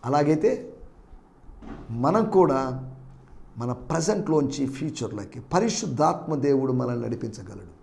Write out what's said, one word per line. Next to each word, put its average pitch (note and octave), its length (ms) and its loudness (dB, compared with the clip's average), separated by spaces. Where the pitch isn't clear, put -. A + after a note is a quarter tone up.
అలాగైతే D#3 680 2
మనం D3 360 2
కూడా C3+ 580 4
మన A#2+ 140 -4
ప్రజెంట్లోంచి D#3 920 0
ఫ్యూచర్లోకి A#2 760 -6
పరిశుద్ధాత్మ E3 960 0
దేవుడు C3+ 360 2
మనల్ని A#2+ 360 0
నడిపించగలడు. G2+ 760 -8